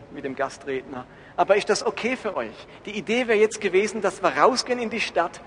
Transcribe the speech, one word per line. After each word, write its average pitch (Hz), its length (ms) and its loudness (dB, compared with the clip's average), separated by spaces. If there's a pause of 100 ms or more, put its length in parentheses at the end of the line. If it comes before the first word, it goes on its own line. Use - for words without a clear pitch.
(120)
mit 147 120 -14
dem 135 120 -8
Gastredner. 131 720 -8 (300)
Aber 180 200 4
ist 202 140 -2
das 202 160 2
okay 233 300 -2
für 202 200 -6
euch? 113 200 -6 (320)
Die 208 100 -8
Idee 226 300 0
wäre 226 100 4
jetzt 214 240 2
gewesen, 208 400 2
dass 190 220 -2
wir 170 60 6
rausgehen 233 500 4
in 226 100 -4
die 220 120 -4
Stadt - 460 -2